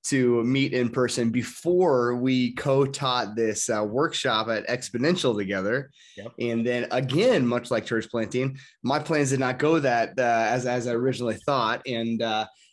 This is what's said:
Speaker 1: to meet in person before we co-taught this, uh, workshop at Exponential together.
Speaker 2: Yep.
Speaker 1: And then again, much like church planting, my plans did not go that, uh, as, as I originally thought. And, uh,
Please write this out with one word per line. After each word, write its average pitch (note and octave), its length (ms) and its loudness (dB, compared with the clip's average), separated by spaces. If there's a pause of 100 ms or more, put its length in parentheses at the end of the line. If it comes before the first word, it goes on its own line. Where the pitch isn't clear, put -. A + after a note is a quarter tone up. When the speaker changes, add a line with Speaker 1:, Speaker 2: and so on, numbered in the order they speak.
Speaker 1:
to B2 380 4
meet C3+ 300 0
in B2 160 0
person A#2+ 400 0
before B2 880 2
we B2+ 380 2
co-taught C3+ 800 0
this, A2 340 0
uh, G#2+ 180 0
workshop A#2 640 0
at A2 180 -2
Exponential B2+ 680 0
together. G2+ 540 -2 (260)
Speaker 2:
Yep. G#2 220 -14
Speaker 1:
And A#2 260 -2
then B2 260 -2
again, C#3 560 2
much A#2+ 240 -2
like A2+ 140 0
church A2 240 -4
planting, B2 480 -4 (260)
my C3+ 160 0
plans D3 300 0
did C3+ 100 0
not C3 200 -2
go D#3 200 4
that, A#2 400 0
uh, A#2 300 2
as, B2 160 0
as B2 220 -2
I A#2+ 60 -2
originally A#2+ 520 -2
thought. B2 400 0
And, A#2 380 -2
uh, A2 240 -2 (260)